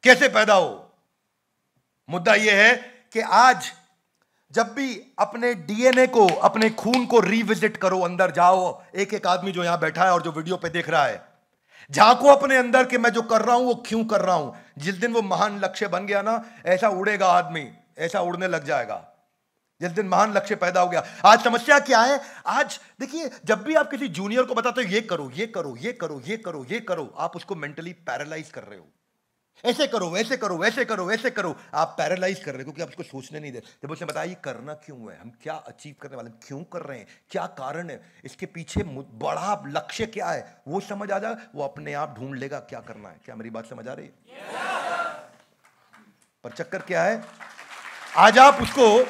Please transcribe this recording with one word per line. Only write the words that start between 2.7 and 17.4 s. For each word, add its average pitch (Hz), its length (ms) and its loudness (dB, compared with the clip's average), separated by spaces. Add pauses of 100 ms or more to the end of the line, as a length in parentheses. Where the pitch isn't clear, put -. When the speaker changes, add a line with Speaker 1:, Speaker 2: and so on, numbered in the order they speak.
Speaker 1:
कि 220 80 -2
आज 220 520 4 (800)
जब 220 220 -2
भी 262 440 -8
अपने 240 360 -2
डीएनए 240 520 2
को, 240 220 6
अपने 220 420 2
खून 240 360 -2
को 240 140 6
रिविजिट 208 560 0
करो, 185 240 0
अंदर 180 300 0
जाओ, 180 520 4 (140)
एक 202 180 -4
एक 190 120 -4
आदमी 180 260 0
जो 175 120 -2
यहां 170 160 0
बैठा 160 240 0
है 185 80 4
और 175 100 2
जो 160 100 -6
वीडियो 160 240 -4
पे 170 120 -6
देख 160 200 -4
रहा 156 160 2
है, 110 220 -6 (640)
झांको 240 380 6
अपने 277 280 6
अंदर 247 280 4
कि 247 140 -2
मैं 233 120 2
जो 226 120 -4
कर 226 200 0
रहा 240 140 2
हूं 247 80 2
वो 240 100 0
क्यों 226 300 -6
कर 214 160 0
रहा 185 140 0
हूं। 147 180 -4 (260)
जिस 165 160 -6
दिन 226 180 -4
वो 226 100 0
महान 202 380 -2
लक्ष्य 196 280 -4
बन 185 180 -4
गया 202 160 -2
ना, 220 220 -2 (220)
ऐसा 185 220 2
उड़ेगा 196 380 0
आदमी, 170 460 0 (260)